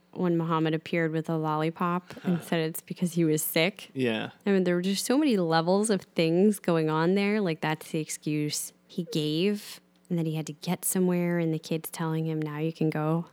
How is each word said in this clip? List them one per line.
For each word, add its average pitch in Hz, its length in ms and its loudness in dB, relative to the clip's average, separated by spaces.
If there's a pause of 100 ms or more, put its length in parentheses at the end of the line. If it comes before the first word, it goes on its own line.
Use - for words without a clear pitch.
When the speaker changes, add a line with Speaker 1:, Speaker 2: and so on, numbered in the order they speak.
(120)
Speaker 1:
when 175 240 0
Muhammad 160 380 0
appeared 160 380 -2
with 160 180 -4
a 165 60 0
lollipop 160 760 -2 (100)
and 180 140 2
Speaker 2:
Huh. 160 60 -10
Speaker 1:
said 170 160 -2
it's 160 200 -4
because 175 340 -4
he 170 100 2
was 156 180 2
sick. - 520 -2
Speaker 2:
Yeah. 113 360 0 (160)
Speaker 1:
I 208 40 2
mean, 190 140 4
there 180 100 2
were 175 80 0
just 190 240 -2
so 247 120 2
many 285 180 4
levels 175 540 2
of 190 120 0 (140)
things 180 420 4
going 160 320 2
on 160 240 2
there. 202 260 2
Like, 165 200 -2
that's 156 300 -4
the 160 100 -2
excuse 151 720 -4 (160)
he - 240 -6
gave, 165 680 -2 (280)
and 175 100 0
that 160 80 0
he 156 80 -2
had 156 120 -4
to 151 60 -8
get - 320 -6
somewhere, 175 540 2
and 165 160 2
the 156 60 -2
kid's - 300 -6
telling 160 360 -2
him, 160 160 -2
"Now 151 160 -6
you 160 140 -2
can 160 180 0
go 156 420 0